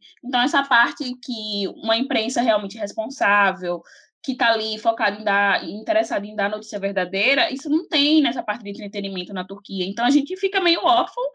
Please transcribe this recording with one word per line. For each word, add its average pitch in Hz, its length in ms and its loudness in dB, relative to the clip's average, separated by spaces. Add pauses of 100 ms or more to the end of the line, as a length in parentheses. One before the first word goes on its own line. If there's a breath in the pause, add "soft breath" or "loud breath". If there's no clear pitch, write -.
(240 soft breath)
Então, 247 180 0
essa 277 220 2
parte 247 520 2
que 214 540 -6
uma 220 280 -2
imprensa 240 440 -2
realmente 208 360 0
responsável 202 1040 0 (460 soft breath)
que 254 80 -2
tá 233 160 2
ali 220 260 -2
focado 214 440 0
em - 20 -12
dar, 202 460 2
interessado 214 560 0
em 214 100 -14
dar 202 140 0
notícia 214 280 -6
verdadeira, 196 720 0
isso 277 200 -8
não 320 180 0
tem 302 340 4
nessa 254 220 0
parte 208 180 -4
de 196 100 -8
entretenimento 202 640 -8
na 185 120 -4
Turquia. 196 400 -8
Então, 202 200 -2
a 247 40 4
gente 285 260 2
fica 392 240 0
meio 339 240 2
órfão 294 400 2 (120)